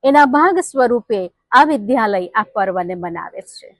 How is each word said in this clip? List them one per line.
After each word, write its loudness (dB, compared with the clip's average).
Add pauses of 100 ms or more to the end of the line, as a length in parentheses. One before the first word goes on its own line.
એના 4
ભાગ 2
સ્વરૂપે -2 (200)
આ 6
વિદ્યાલય -2
આ -4
પર્વને -4
મનાવે -12
છે. -20